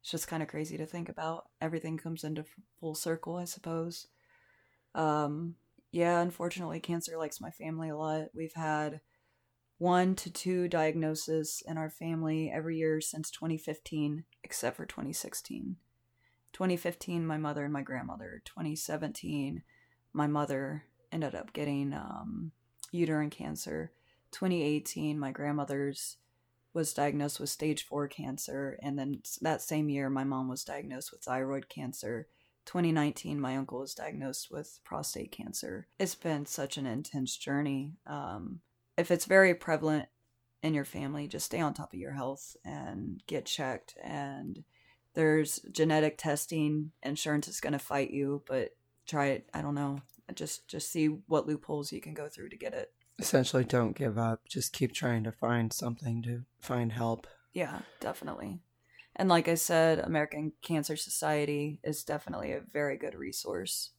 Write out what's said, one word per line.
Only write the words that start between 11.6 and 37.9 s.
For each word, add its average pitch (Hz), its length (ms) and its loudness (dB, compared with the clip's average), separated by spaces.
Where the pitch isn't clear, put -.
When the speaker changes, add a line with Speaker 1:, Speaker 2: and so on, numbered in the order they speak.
Speaker 1:
in 160 100 -2
our 156 120 -2
family 160 640 0
every 160 240 -2
year 160 220 4
since 160 320 -4
twenty 165 260 -2
fifteen, 151 680 -2
except - 320 -2
for - 100 -8
twenty 139 280 -6
sixteen. - 640 -6
Twenty 185 260 2
fifteen, 175 480 -2
my 156 120 0
mother 147 260 -2
and 147 80 0
my 139 120 0
grandmother. 123 600 -8
Twenty 160 320 -4
seventeen, 156 880 -4
my 147 140 2
mother 147 580 0
ended 156 240 -2
up - 180 -10
getting, 143 400 0
um, - 580 -6
uterine 151 380 2
cancer. 156 640 -6
Twenty 180 320 2
eighteen, 151 560 0
my 135 120 -2
grandmother's 143 840 -2
was 160 200 0
diagnosed 143 460 2
with 143 100 -4
stage 151 360 0
four 143 220 -2
cancer. 139 760 -6
And 143 160 -2
then 135 240 -2
s-, - 180 -8
that 156 200 0
same 151 280 2
year, 139 200 2
my 135 140 0
mom 131 260 0
was 131 140 -6
diagnosed 139 480 -8
with - 100 -18
thyroid 135 480 -2
cancer. 120 580 -6
Twenty 175 260 4
nineteen, 147 480 2
my 131 160 0
uncle 131 240 -4
was 135 140 -6
diagnosed 139 560 -6
with - 340 -10
prostate - 480 -6
cancer. - 560 -8
It's 190 160 0
been 147 320 -2
such - 300 -4
an 135 100 -4
intense 131 500 -4
journey. 139 560 -2